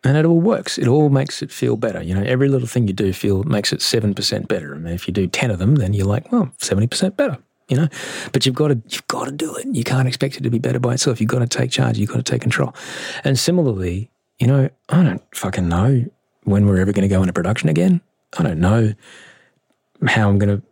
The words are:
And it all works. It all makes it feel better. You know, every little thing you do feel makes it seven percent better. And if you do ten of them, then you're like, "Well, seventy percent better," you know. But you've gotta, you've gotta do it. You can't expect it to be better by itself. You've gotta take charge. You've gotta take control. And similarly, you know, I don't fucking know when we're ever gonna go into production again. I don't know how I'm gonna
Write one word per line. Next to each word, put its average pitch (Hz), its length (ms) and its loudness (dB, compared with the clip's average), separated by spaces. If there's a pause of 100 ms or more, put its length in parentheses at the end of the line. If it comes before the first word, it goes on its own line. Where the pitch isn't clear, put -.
And 135 120 4
it 156 80 4
all 165 160 6
works. - 380 0
It - 80 0
all 147 240 4
makes 139 320 -2
it 147 80 -10
feel 120 260 -2
better. 110 240 -4
You 82 140 -4
know, 95 80 0
every 127 260 0
little 127 200 0
thing 117 180 0
you 95 80 0
do 98 180 0
feel 98 300 0
makes 104 300 -2
it - 100 -6
seven 107 320 0
percent 98 320 -4
better. 80 260 -6
And 80 160 -10
if 85 200 -6
you 90 40 -4
do 95 140 0
ten 117 240 -2
of 95 80 -2
them, 101 160 2
then 104 200 2
you're 98 120 0
like, - 240 -2
"Well, 214 280 0
seventy 151 280 0
percent 185 300 -2
better," 247 220 -2 (300)
you 131 80 0
know. 156 120 2 (420)
But 135 160 2
you've 131 80 2
gotta, 147 340 2
you've - 200 -12
gotta - 240 -6
do 147 240 -8
it. - 100 -10
You 202 160 -2
can't 131 240 0
expect 135 300 -2
it 139 80 -10
to 120 60 0
be 113 100 0
better 120 180 -2
by 123 160 0
itself. 127 260 0
You've 110 100 0
gotta 120 180 0
take 123 240 -2
charge. 120 260 0
You've 107 120 -2
gotta - 120 -2
take - 200 -2
control. - 340 -2 (480)
And 135 120 2
similarly, 107 720 0 (300)
you 123 80 2
know, 135 240 4 (180)
I 170 140 4
don't 107 200 2 (120)
fucking 92 340 -4
know 117 360 2 (400)
when 101 220 4
we're 98 140 4
ever 98 120 0
gonna 98 160 2
go 95 120 2
into 92 120 2
production 98 360 -2
again. 175 320 2 (380)
I 170 60 0
don't 85 160 -2
know 107 340 2 (1120)
how 110 220 2
I'm 101 100 4
gonna 101 340 0